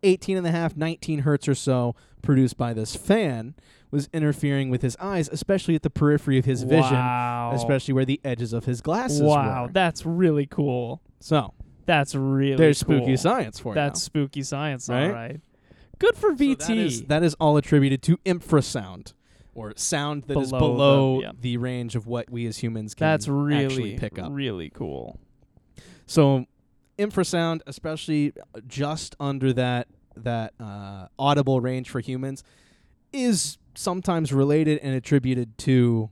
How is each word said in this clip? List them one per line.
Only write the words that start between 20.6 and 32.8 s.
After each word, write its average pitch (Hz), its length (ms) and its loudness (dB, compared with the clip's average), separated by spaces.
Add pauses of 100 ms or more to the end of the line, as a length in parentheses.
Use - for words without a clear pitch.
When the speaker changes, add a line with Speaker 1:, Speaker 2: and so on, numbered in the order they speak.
Speaker 2:
the, 123 140 4
Speaker 1:
below 135 480 6
Speaker 2:
yeah. - 180 -10
Speaker 1:
the 120 160 -4
range 123 400 -6
of 107 100 -6
what 117 220 -6
we 117 180 -6
as 110 120 -6
humans 110 360 -6
can 156 120 -2
Speaker 2:
That's 156 220 0
really, 143 360 2
Speaker 1:
actually 123 340 -4
pick 104 200 -6
up. 90 140 -8
Speaker 2:
really 110 360 -6
cool. 69 500 -10 (880)
Speaker 1:
So 139 400 2 (520)
infrasound, 170 680 -2
especially 151 680 -4 (340)
just 143 520 -6
under 139 360 0
that, 123 340 -2 (280)
that, 113 440 -6
uh, 98 460 -14 (120)
audible 135 420 2
range 127 300 -6
for 123 100 -6
humans, 131 420 -8 (720)